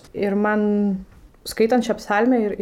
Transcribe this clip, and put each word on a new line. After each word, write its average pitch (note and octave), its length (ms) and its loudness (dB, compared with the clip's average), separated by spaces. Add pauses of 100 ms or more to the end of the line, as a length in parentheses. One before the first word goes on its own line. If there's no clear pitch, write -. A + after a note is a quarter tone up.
(160)
Ir G3 160 -2
man G#3 300 0 (840)
skaitant A3+ 400 2
šią A3 140 -4
psalmę A#3 420 0
ir, G#3 220 -2